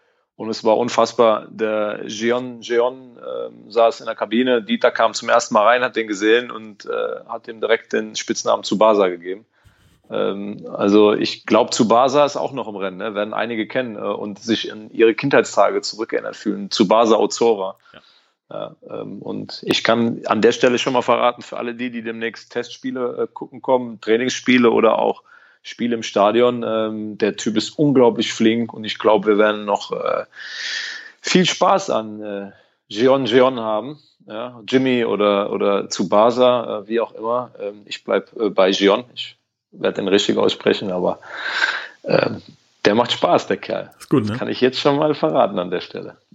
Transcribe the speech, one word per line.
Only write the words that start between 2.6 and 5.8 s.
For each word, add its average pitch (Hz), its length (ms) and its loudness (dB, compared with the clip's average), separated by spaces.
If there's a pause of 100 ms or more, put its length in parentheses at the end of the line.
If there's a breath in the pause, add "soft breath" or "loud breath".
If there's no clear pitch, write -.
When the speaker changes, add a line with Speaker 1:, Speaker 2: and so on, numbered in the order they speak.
Speaker 1:
Jeon, 120 580 -2
ähm, 120 500 -12
saß 113 300 4
in - 80 -16
der 113 80 -6
Kabine. 117 480 0
Dieter 117 260 2
kam 113 240 2
zum 117 160 -6
ersten 117 240 2
Mal 107 120 4
rein, 123 180 4